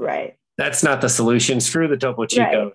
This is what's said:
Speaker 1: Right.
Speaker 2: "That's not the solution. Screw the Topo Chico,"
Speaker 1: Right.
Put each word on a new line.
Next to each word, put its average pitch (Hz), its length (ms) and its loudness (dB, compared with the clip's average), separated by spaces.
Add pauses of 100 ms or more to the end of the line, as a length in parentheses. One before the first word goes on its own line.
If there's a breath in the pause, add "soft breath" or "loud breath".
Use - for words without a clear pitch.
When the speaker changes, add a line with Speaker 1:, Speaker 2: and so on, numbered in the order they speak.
Speaker 1:
Right. - 340 -6 (240)
Speaker 2:
"That's 143 240 -2
not 139 180 2
the 127 80 0
solution. 120 520 2
Screw 165 260 0
the 147 100 0
Topo 127 300 -2
Chico," 208 380 2
Speaker 1:
Right. 101 100 -8